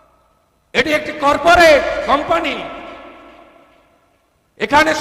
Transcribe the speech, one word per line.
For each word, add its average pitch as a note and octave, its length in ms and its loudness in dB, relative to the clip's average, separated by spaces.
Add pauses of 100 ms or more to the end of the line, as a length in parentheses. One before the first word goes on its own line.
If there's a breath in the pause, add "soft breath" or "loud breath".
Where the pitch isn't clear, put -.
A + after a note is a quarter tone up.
(760)
এটি C4 240 0
একটি D4+ 140 -8 (120)
কর্পোরেট D#4 580 4 (240)
কোম্পানি। D4+ 500 -2 (2000)
এখানে D4 300 2 (100)